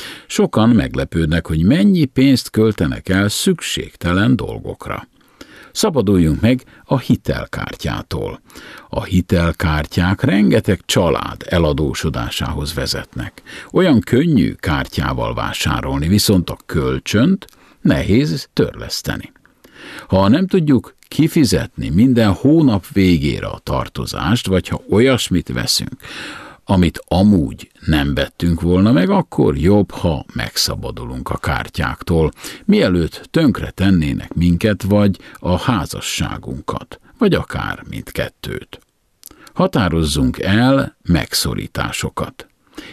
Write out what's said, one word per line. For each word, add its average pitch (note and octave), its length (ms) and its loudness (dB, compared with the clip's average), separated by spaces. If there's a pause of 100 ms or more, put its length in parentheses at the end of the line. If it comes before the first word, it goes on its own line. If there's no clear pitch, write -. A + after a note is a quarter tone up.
(280)
Sokan A#2 420 2
meglepődnek, D#2+ 800 0
hogy D#2+ 160 0
mennyi F3 420 4
pénzt C3 440 2
költenek F#2+ 600 0
el G2 200 2
szükségtelen A2+ 1080 -2
dolgokra. - 720 -8 (640)
Szabaduljunk G2 720 2
meg B2 220 2 (200)
a C#3 160 -2
hitelkártyától. - 1400 -4 (480)
A - 140 -6
hitelkártyák E2+ 1160 0
rengeteg F3 640 2
család - 600 0
eladósodásához D2 1300 -2
vezetnek. - 680 -8 (300)
Olyan D#3+ 280 4
könnyű B2 540 2
kártyával C2 800 -4
vásárolni, C2+ 760 -4
viszont F#2+ 420 2
a - 160 -10
kölcsönt G2+ 800 0 (340)
nehéz A2 720 0
törleszteni. - 800 -4 (760)
Ha F#2+ 200 4
nem F3 200 4
tudjuk D3+ 480 2 (120)
kifizetni C#3+ 800 0
minden B2 420 4
hónap C3+ 560 4
végére C#2+ 600 2
a G1+ 120 -10
tartozást, C2+ 880 -4
vagy F#2 200 0
ha - 220 -6
olyasmit G#2+ 580 2
veszünk, - 480 -4 (720)
amit F2+ 420 2
amúgy F2+ 640 2 (140)
nem C#2+ 280 0
vettünk D#2+ 480 -2
volna F#2 300 4
meg, E3 180 2
akkor - 480 0
jobb, G2 340 2
ha D#2 420 -4
megszabadulunk - 960 -6
a - 80 -6
kártyáktól, - 920 -2 (340)
mielőtt G2 640 0
tönkre C#3+ 400 0
tennének E2+ 600 0
minket, F2 500 2
vagy G2+ 360 2 (200)
a F2 180 0
házasságunkat, - 1400 -6 (180)
vagy F#3+ 160 2
akár - 560 -4
mindkettőt. - 920 -10 (760)
Határozzunk G#2 840 0
el A#2+ 640 0
megszorításokat. - 1500 -4 (460)